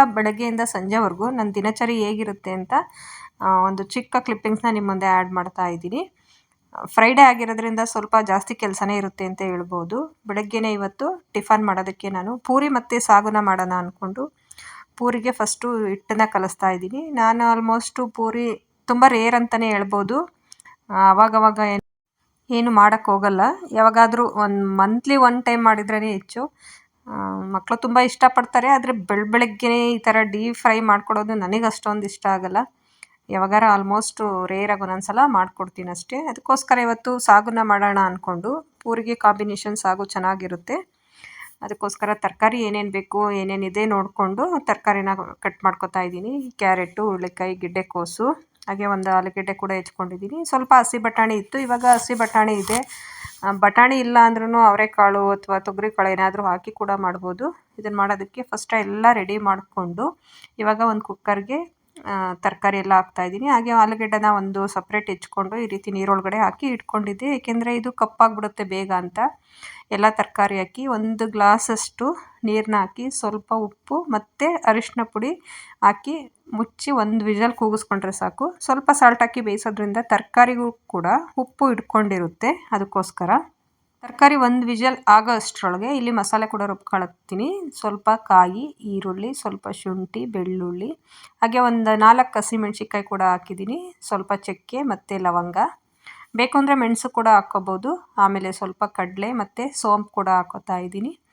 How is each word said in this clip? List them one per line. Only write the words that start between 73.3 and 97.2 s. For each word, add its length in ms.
ಉಪ್ಪು 560
ಮತ್ತು 600
ಅರಿಶಿನ 340
ಪುಡಿ 280
ಹಾಕಿ 320
ಮುಚ್ಚಿ 380
ಒಂದು 340
ವಿಷಲ್ 280
ಕೂಗಿಸ್ಕೊಂಡ್ರೆ 580
ಸಾಕು. 480
ಸ್ವಲ್ಪ 340
ಸಾಲ್ಟ್ 280
ಹಾಕಿ 200
ಬೇಯಿಸೋದ್ರಿಂದ 600
ತರಕಾರಿಗೂ 720
ಕೂಡ 360
ಉಪ್ಪು 340
ಇಟ್ಕೊಂಡಿರುತ್ತೆ, 1000
ಅದಕ್ಕೋಸ್ಕರ. 580
ತರಕಾರಿ 320
ಒಂದು 320
ವಿಷಲ್ 300
ಆಗೋ 240
ಅಷ್ಟರೊಳಗೆ 680
ಇಲ್ಲಿ 140
ಮಸಾಲೆ 360
ಕೂಡ 140
ರುಬ್ಕೊಳತ್ತೀನಿ. 1080
ಸ್ವಲ್ಪ 300
ಕಾಯಿ, 720
ಈರುಳ್ಳಿ, 520
ಸ್ವಲ್ಪ 360
ಶುಂಠಿ, 560
ಬೆಳ್ಳುಳ್ಳಿ, 640
ಹಾಗೆ 180
ಒಂದು 400
ನಾಲ್ಕು 380
ಹಸಿಮೆಣ್ಸಿನ್ಕಾಯಿ 680
ಕೂಡ 180
ಹಾಕಿದ್ದೀನಿ, 800
ಸ್ವಲ್ಪ 320
ಚಕ್ಕೆ 480
ಮತ್ತು 420
ಲವಂಗ, 340
ಬೇಕು 220
ಅಂದರೆ 180
ಮೆಣಸು 340
ಕೂಡ 180